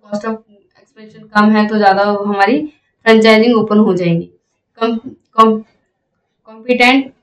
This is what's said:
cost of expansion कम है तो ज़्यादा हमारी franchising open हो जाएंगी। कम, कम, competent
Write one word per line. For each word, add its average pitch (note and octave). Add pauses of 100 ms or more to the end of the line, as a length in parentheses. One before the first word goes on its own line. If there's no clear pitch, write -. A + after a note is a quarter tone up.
cost G#3
of A3 (420)
expansion G#3+
कम G#3+
है G#3+
तो G#3+
ज़्यादा G3
हमारी G3+ (460)
franchising A3
open G#3+
हो F#3+
जाएंगी। E3+ (500)
कम, A3+ (100)
कम, A3 (840)
competent B3 (100)